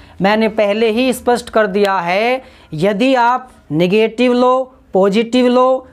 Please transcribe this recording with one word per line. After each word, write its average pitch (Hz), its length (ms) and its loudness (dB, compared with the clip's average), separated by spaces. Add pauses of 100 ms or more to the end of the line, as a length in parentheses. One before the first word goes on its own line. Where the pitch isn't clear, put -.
(220)
मैंने 214 280 2
पहले 220 400 0
ही 247 220 0
स्पष्ट 240 380 -2
कर 220 180 0
दिया 196 300 0
है, 214 440 -2 (320)
यदि 202 400 0
आप 247 340 0 (240)
नेगेटिव 220 600 0
लो, 254 380 0 (220)
पॉजिटिव 226 520 2
लो, 254 460 0